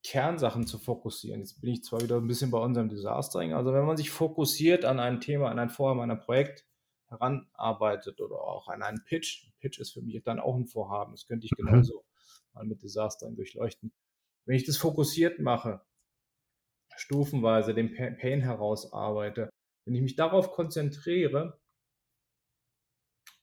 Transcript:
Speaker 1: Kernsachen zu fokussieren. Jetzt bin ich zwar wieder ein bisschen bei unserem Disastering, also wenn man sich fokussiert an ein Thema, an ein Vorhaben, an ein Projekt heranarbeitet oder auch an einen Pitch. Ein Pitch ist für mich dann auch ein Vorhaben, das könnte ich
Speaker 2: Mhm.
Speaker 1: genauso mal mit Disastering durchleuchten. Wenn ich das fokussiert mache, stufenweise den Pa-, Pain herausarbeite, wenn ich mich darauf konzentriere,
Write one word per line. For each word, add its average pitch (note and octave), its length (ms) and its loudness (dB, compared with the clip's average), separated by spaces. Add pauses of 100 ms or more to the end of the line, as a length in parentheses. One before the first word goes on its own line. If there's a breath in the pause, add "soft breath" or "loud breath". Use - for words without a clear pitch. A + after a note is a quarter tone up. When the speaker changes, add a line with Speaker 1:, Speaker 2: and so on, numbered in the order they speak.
Speaker 1:
Kernsachen C3+ 640 0
zu - 120 -8
fokussieren. G#2+ 600 -6
Jetzt - 200 -14
bin B2 120 -2
ich A#2 100 -4
zwar A#2 180 -4
wieder A#2+ 180 0
ein A#2 100 0
bisschen B2 240 0
bei A#2 60 2
unserem A#2+ 300 2
Disastering, G#2 640 -2
also C3 200 2
wenn C#3 120 4
man D#3 120 2
sich D3+ 140 -4
fokussiert D#3+ 720 2
an C3 160 2
ein B2 200 0
Thema, C#3+ 300 0
an A#2+ 80 -2
ein A#2+ 120 0
Vorhaben, C3+ 300 2
an A#2+ 120 -2
ein A2 80 -2
Projekt C3+ 460 0 (400)
heranarbeitet A2+ 1120 -2
oder G#2 160 -6
auch - 320 -6
an G#2 140 -8
einen G#2 220 -6
Pitch. - 420 -6
Ein - 120 -20
Pitch - 220 -8
ist A2+ 120 -10
für B2 100 -14
mich A2+ 200 -8
dann A#2 160 -4
auch B2+ 160 -2
ein B2+ 120 -2
Vorhaben, G2+ 460 -6
das - 140 -20
könnte A2+ 200 -8
ich G#2+ 120 -2
Speaker 2:
Mhm. F2 80 -4
Speaker 1:
genauso A2+ 380 8 (480 soft breath)
mal A2 120 -14
mit G#2+ 180 -6
Disastering G#2+ 520 -6
durchleuchten. - 580 -8 (520)
Wenn B2+ 100 0
ich B2+ 100 2
das C#3+ 120 0
fokussiert D#3+ 640 2
mache, A#2+ 400 0 (1160)
stufenweise A2+ 800 2
den A2+ 180 2
Pa-, B2+ 200 -4
Pain C3 280 0
herausarbeite, G#2+ 1120 -2 (340)
wenn B2 120 -4
ich B2+ 60 2
mich C3 140 0
darauf F#3 360 4
konzentriere, D#3+ 1080 -2 (1800)